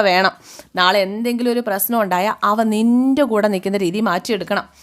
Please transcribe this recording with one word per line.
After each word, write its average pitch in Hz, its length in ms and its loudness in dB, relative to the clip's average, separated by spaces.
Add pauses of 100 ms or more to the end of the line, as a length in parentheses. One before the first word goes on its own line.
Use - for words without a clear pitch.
വേണം. 185 260 2 (400)
നാളെ 185 320 2
എന്തെങ്കിലും 233 480 -4
ഒരു 240 140 -4
പ്രശ്നം 208 340 -2
ഉണ്ടായാൽ 185 400 -2
അവ 208 140 2 (180)
നിൻ്റെ 247 480 2
കൂടെ 214 240 0
നിൽക്കുന്ന 196 380 -2
രീതി 185 240 -2
മാറ്റിയെടുക്കണം." 185 580 -4 (160)